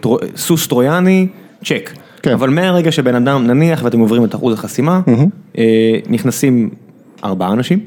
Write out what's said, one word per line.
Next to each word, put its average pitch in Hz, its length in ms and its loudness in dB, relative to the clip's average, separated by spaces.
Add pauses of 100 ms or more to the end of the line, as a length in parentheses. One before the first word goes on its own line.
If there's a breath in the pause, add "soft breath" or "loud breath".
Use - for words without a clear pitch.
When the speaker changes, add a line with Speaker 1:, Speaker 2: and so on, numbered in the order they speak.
Speaker 1:
טרו-, 113 180 0 (160)
סוס - 320 -2
טרויאני, 180 600 2 (360 loud breath)
צ'ק. - 280 -6 (300 loud breath)
Speaker 2:
כן. 139 100 0
Speaker 1:
אבל 120 180 0
מהרגע 170 420 2
שבן 127 240 0
אדם, 127 320 0
נניח 151 360 2
ואתם 120 160 0
עוברים 113 240 2
את 110 120 -2
אחוז 117 180 -2
החסימה, 156 540 -2
Speaker 2:
מהמם. 127 180 4 (320)
Speaker 1:
אה, 113 420 2 (100)
נכנסים 117 600 0 (540)
ארבעה 95 300 -4
אנשים, 127 340 0